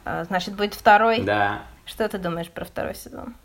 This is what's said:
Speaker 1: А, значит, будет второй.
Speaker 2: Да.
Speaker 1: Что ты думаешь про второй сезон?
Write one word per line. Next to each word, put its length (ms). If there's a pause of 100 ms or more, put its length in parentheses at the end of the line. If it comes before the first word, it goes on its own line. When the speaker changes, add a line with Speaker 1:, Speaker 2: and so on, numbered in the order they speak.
Speaker 1:
А, 200
значит, 300
будет 200
второй. 480
Speaker 2:
Да. 400 (240)
Speaker 1:
Что 220
ты 100
думаешь 320
про 140
второй 300
сезон? 400 (100)